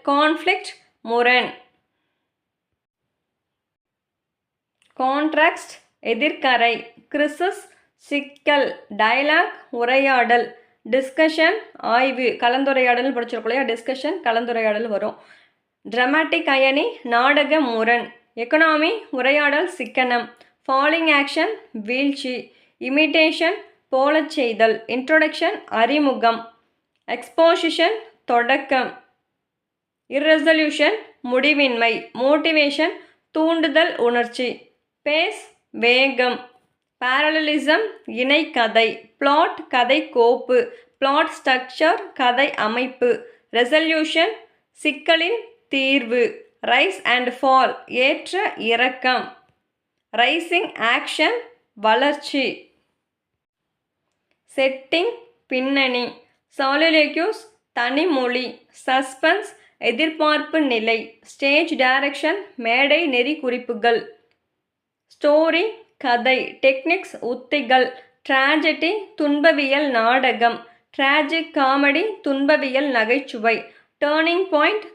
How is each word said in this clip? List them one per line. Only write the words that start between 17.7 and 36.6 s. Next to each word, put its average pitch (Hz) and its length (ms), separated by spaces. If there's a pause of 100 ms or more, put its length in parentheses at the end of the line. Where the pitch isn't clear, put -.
எகனாமி 311 720
உரையாடல் 285 580
சிக்கனம். 240 680 (340)
ஃபாலிங் 302 420
ஆக்ஷன் 302 440 (180)
வீழ்ச்சி. 254 840 (260)
இமிடேஷன் 311 720 (340)
போலச் 294 400
செய்தல். 226 580
இன்ட்ரோடக்ஷன் 311 800
அறிமுகம். 233 840 (540)
எக்ஸ்போசிஷன் 330 920 (260)
தொடக்கம். 254 800 (1040)
இர்ரெசல்யூஷன் 302 880 (280)
முடிவின்மை. 254 880
மோட்டிவேஷன் 302 800 (380)
தூண்டுதல் 320 680
உணர்ச்சி. 240 800 (300)
பேஸ் 330 520 (140)
வேகம். 247 800 (540)